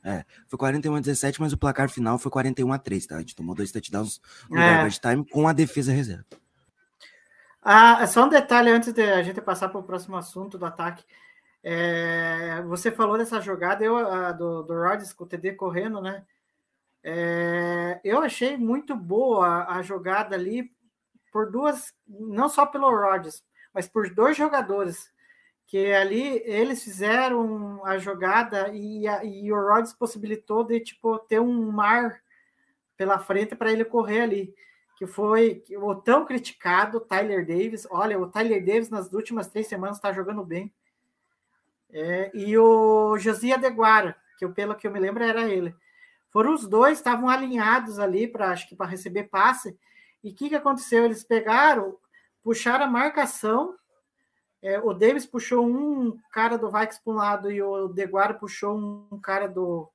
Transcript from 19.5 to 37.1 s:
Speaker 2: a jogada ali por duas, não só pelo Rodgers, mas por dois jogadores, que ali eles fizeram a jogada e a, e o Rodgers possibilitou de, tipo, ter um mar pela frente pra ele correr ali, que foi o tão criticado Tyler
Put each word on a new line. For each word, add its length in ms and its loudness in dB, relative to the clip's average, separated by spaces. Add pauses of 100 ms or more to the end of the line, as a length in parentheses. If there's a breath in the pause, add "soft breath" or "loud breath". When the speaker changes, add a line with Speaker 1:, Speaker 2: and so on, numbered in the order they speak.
Speaker 2:
a 160 -6
jogada 560 -4
ali 340 -6 (640)
por 180 -2
duas, 420 -2 (140)
não 400 -4
só 180 4
pelo 240 2
Rodgers, 540 0 (300 soft breath)
mas 160 -6
por 200 -4
dois 280 4
jogadores, 720 -2 (580 soft breath)
que 220 0
ali 540 0
eles 360 0
fizeram 1040 -2
a 120 -2
jogada 760 -2
e 320 -8
a, 200 -2
e 260 -8
o 40 0
Rodgers 360 2
possibilitou 720 -4
de, 160 -2
tipo, 400 -4
ter 220 0
um 280 0
mar 520 0 (720)
pela 240 0
frente 340 -2
pra 160 -2
ele 140 2
correr 380 0
ali, 340 -4 (420 soft breath)
que 80 -10
foi 560 2 (200)
o 120 -2
tão 320 2
criticado 760 -2
Tyler 440 -2